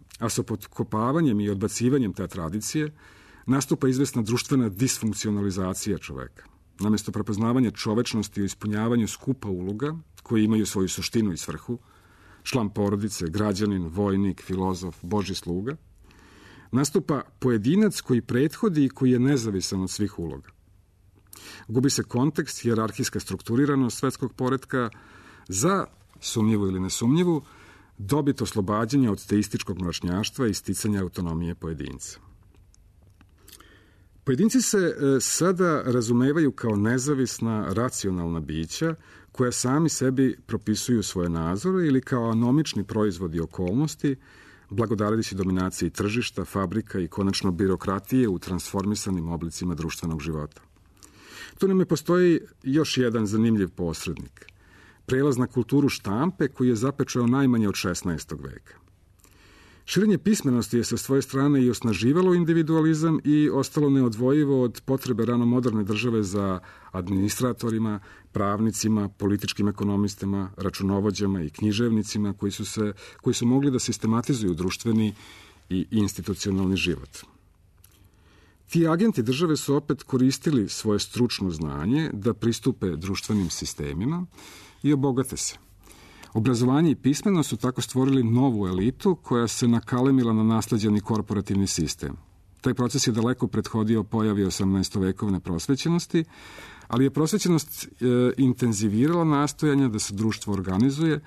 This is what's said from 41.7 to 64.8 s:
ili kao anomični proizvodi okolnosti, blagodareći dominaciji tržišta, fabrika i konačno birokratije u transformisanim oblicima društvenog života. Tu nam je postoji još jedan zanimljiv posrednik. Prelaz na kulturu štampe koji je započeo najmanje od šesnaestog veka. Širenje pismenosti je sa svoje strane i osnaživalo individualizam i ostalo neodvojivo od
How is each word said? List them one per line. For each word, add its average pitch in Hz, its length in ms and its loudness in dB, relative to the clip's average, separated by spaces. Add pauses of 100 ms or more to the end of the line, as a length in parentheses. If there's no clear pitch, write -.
ili 131 140 2
kao 117 300 -2
anomični 120 520 0
proizvodi 92 560 -2
okolnosti, 117 760 -2 (540)
blagodareći 107 640 0
dominaciji 92 540 0
tržišta, 104 560 -4
fabrika 98 540 -4
i 87 80 -2
konačno 98 440 -2
birokratije 98 760 0
u 90 120 -2
transformisanim 92 920 -4
oblicima 85 460 -6
društvenog 80 460 -6
života. 76 400 -8 (960)
Tu 196 100 0
nam 190 120 4
je 170 60 4
postoji 175 540 4 (240)
još 139 340 0
jedan 117 280 2
zanimljiv 107 440 2
posrednik. 82 760 -8 (600)
Prelaz 131 320 2
na 123 100 0
kulturu 135 420 2
štampe 135 580 -2
koji 127 220 0
je 123 60 4
započeo 120 520 0
najmanje 120 420 4
od 92 60 -2
šesnaestog 85 640 -4
veka. - 440 -18 (1040)
Širenje 202 300 2
pismenosti 131 600 2
je 117 60 2
sa 117 140 -2
svoje 139 240 0
strane 139 420 2
i 123 60 6
osnaživalo 123 640 2
individualizam 160 920 2
i 151 260 4
ostalo 139 400 0
neodvojivo 131 720 4
od 120 240 -2